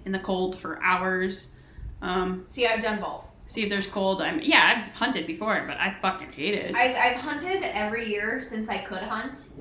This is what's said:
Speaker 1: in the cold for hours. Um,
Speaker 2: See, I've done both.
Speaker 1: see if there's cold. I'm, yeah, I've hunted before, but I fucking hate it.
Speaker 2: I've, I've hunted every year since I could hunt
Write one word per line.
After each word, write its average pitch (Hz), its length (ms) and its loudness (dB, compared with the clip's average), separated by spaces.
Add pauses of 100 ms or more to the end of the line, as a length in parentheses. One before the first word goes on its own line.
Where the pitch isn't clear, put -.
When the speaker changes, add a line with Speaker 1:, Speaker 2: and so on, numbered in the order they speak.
Speaker 1:
in 190 60 -2
the 190 60 2
cold 185 400 0
for - 240 -6
hours. 185 680 2 (500)
Um, 185 480 0
Speaker 2:
See, 240 180 2
I've 220 160 4
done 214 180 0
both. - 340 -8 (120)
Speaker 1:
see - 160 -4
if 202 60 2
there's 196 180 0
cold. 190 360 2
I'm, 160 180 0
yeah, 226 480 6
I've - 60 -16
hunted 214 320 0
before, 175 400 0
but 151 120 -6
I 196 240 0
fucking - 300 -2
hate 170 220 -2
it. 185 200 -2
Speaker 2:
I've, 254 220 4
I've 247 240 4
hunted 302 420 -2
every 220 460 -2
year 214 320 -2
since 220 280 -4
I 196 100 -2
could 190 240 -6
hunt 220 460 -6 (120)